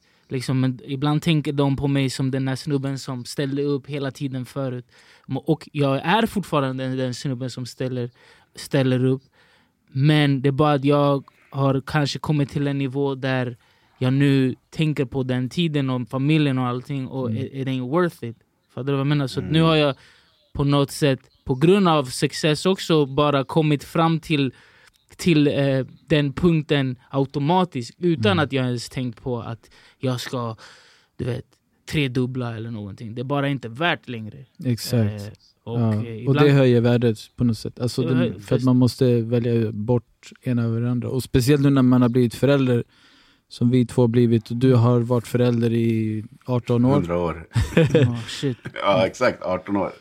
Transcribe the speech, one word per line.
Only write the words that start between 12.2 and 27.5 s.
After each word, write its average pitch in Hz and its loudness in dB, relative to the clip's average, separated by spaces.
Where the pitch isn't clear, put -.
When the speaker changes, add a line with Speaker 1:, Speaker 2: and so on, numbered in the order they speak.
Speaker 1:
till 143 -4
en 139 -2
nivå 139 -4
där 127 -4
jag 127 0
nu 135 2
tänker 151 -2
på 131 -4
den 127 -2
tiden 147 -2
och 123 -4
familjen 139 0
och 127 -2
allting, 127 -6
och 127 -6
Speaker 2:
Mm. 110 -4
Speaker 1:
it, - -14
it 135 -6
ain't 131 -4
worth 170 -2
it. 117 -10
Fattar 127 -8
du 139 -2
vad 139 0
jag 135 0
menar? 143 0
Så 131 -6
att - -6
Speaker 3:
Mm. 92 -4
Speaker 1:
nu 160 4
har 160 4
jag 147 2
på 147 -2
något 143 2
sätt, 135 0
på 135 -2
grund 180 4
av 151 2
success 147 -2
också, 165 2
bara 139 0
kommit 151 0
fram 165 0
till, 139 -2
till, 151 4
eh, 135 0
den 147 2
punkten 147 0
automatiskt, 143 -2